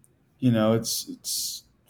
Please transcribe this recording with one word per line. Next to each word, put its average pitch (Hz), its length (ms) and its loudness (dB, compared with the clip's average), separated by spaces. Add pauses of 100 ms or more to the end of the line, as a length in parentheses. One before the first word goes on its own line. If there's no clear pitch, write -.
(400)
you 127 120 4
know, 110 220 4
it's, - 360 -2
it's - 540 -8 (260)